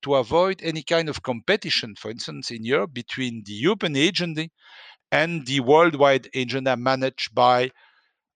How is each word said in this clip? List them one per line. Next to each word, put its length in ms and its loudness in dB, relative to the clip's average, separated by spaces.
to 120 0
avoid 480 0
any 180 -6
kind 280 0
of 120 -8
competition, 720 -2
for 140 -12
instance, 400 -12
in 140 -10
Europe, 300 0
between 520 -6
the 80 -12
European 420 -2
agency 560 -2
and 340 0
the 140 0
worldwide 760 4
agenda 420 -2
managed 600 -2
by 340 4